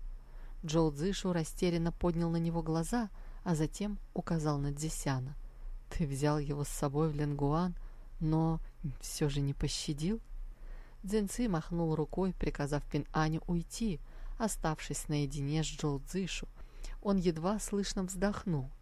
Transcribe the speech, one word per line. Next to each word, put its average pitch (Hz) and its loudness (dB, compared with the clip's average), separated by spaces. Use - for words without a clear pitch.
Джоу 160 4
Цзышу 180 0
растерянно 170 2
поднял 170 2
на 170 2
него 165 2
глаза, 165 2
а 175 2
затем 175 0
указал 156 2
на 143 0
Цзисяна. 143 -2
«Ты - 0
взял 147 4
его 143 0
с 139 -4
собой 151 2
в 147 -2
Лингуан, 147 2
но 160 4
всё - 0
же 143 2
не 139 2
пощадил?» 156 0
Цзиньци 214 2
махнул 165 2
рукой, 175 2
приказав 143 0
Пин 143 0
Аню 156 2
уйти, 175 0
оставшись - -2
наедине 147 2
с - -2
Джоу 143 0
Цзышу. - -2
Он 202 4
едва 180 2
слышно 196 0
вздохнул 180 0